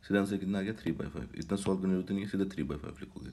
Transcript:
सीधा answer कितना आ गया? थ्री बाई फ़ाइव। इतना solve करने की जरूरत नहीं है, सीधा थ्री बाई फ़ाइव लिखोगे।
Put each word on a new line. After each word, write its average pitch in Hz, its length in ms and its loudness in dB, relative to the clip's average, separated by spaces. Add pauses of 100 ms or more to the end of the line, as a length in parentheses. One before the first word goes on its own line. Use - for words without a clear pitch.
सीधा 101 140 6
answer 98 160 2
कितना 95 220 0
आ 95 40 0
गया? 107 120 -2
थ्री - 180 -2
बाई - 160 -4
फ़ाइव। - 280 -8
इतना 85 200 0
solve 95 240 2
करने 95 80 2
की 95 60 6
जरूरत 90 160 0
नहीं 98 120 0
है, 101 60 -4
सीधा 98 180 2
थ्री 80 160 -2
बाई 71 160 -2
फ़ाइव 73 220 -8
लिखोगे। - 320 -12